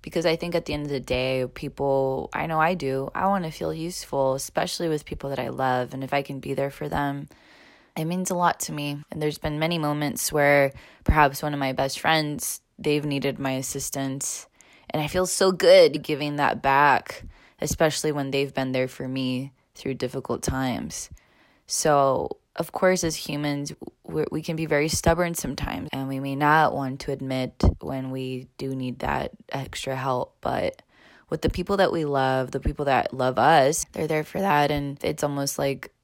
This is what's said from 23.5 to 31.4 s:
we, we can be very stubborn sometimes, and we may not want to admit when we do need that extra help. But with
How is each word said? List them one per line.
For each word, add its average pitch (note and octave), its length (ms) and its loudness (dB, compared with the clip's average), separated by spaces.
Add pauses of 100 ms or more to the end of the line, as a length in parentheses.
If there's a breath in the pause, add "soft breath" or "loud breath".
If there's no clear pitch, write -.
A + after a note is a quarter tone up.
we, D#3 280 -2
we D#3+ 100 -4
can D#3+ 140 -4
be D#3+ 100 -2
very D3+ 240 2
stubborn E3+ 460 2
sometimes, - 580 -6
and C3+ 140 -4
we C3+ 120 -4
may C#3 160 -4
not D3 380 4
want C3+ 280 -4
to C#3+ 100 -6
admit C3+ 520 -4 (160)
when C3+ 300 -6
we C3 380 -6 (100)
do C3+ 180 -6
need B2+ 240 -6
that C#3 320 -2 (200)
extra C3+ 440 -6
help. C3 460 -4
But - 400 -2 (480 soft breath)
with D#3+ 140 -4